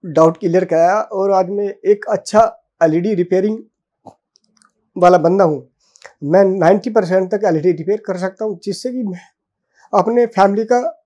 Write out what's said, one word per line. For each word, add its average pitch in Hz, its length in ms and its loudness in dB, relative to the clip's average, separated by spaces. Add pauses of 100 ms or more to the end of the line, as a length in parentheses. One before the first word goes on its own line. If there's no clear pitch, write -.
डाउट 165 320 2
क्लियर 180 280 -2
कराया 175 340 0
और 196 320 -4
आज 185 180 0
मैं 202 240 -6 (120)
एक 202 240 0
अच्छा - 560 0 (180)
एलईडी 170 300 0
रिपेयरिंग 190 440 -2 (1400)
वाला 175 200 6
बंदा 175 260 2
हूँ। 151 240 -2 (560)
मैं 175 220 4
नाइंटी 190 440 2
परसेंट 190 420 -2
तक 202 140 -4
एलईडी 165 260 0
रिपेयर 175 340 -4
कर 185 120 -8
सकता 190 280 -8
हूँ, 190 180 -8
जिससे 202 280 -8
कि 254 120 -8
मैं 185 160 -10 (760)
अपने 226 320 0
फैमिली 202 400 0
का 247 400 -4